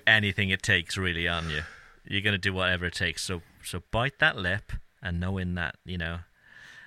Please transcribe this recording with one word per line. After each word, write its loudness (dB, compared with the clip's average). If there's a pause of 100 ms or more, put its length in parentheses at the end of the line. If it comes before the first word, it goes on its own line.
anything 6
it 0
takes, 2
really, 0
aren't 0
you? -2 (460)
You're -2
gonna 4
do 0
whatever 2
it -2
takes. -2
So, -4 (220)
so -6 (100)
bite 0
that 4
lip, -2 (300)
and -2
knowing -2
that, -4
you -8
know, -4 (680)